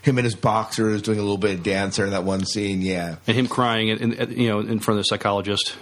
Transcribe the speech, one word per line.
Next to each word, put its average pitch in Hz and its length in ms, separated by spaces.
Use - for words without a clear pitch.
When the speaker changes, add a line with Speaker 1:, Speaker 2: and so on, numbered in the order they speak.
Speaker 1:
him 135 160
in 123 80
his 113 120
boxers 107 640
doing 107 160
a 104 40
little 101 140
bit 98 180
of 87 100
dance 98 320
there 101 100
in 98 60
that 95 100
one 95 240
scene, 98 340
yeah. 87 360
Speaker 2:
And 113 100
him 127 120
crying, 113 400
in, 113 260
in, 123 160
you 117 80
know, 104 120
in 107 180
front 107 200
of 98 60
the - 40
psychologist. 101 720